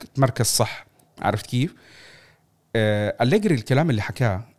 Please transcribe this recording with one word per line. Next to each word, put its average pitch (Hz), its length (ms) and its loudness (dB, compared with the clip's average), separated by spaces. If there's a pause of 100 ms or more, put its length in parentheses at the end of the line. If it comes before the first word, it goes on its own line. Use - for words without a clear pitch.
(160)
تمركز 127 300 2
صح." - 400 -2 (360)
عرفت 104 240 -2
كيف؟ 123 300 -2 (1000)
آه، 104 460 0
أليجري 151 340 2
الكلام 135 340 0
اللي 110 120 0
حكاه 113 420 -2 (160)